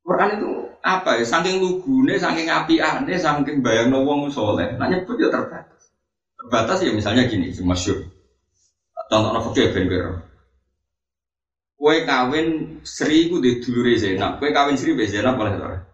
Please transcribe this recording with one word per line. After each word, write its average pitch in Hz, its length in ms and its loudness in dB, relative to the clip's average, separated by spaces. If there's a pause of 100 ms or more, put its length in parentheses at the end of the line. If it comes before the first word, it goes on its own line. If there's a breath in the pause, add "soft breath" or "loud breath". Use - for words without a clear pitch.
Quran 202 400 0
itu - 80 -4 (320)
apa 180 400 0
ya? - 80 0
Saking 185 320 0
lugune, 170 560 2
saking 165 320 -2
apiane, 160 640 0
saking 147 480 0
bayangno 120 480 2
wong 143 240 -2
soleh. 104 400 -2
Nah, 175 160 -4
nyebut 185 320 -2
ya - 80 4
terbatas. - 640 -8 (400)
Terbatas 135 480 -2
ya, 117 160 0
misalnya 107 320 2
gini, 90 240 -2
sing 90 160 -2
masyhur. - 400 -2 (1040)
Contohno 107 320 2
fikih 117 240 2
ben 92 160 0
kowe. 90 320 -2 (1600)
Kowe 151 180 4 (140)
kawin 151 720 -2
Sri 156 480 2
ku 175 80 0
di 123 240 2
dulure 120 320 0
Zainab. 95 480 0
Kowe 143 80 0
kawin 139 320 2
Sri 156 160 0
mbek 101 160 0
Zainab 117 240 0
oleh 104 160 -2
ora? 80 240 -8 (160)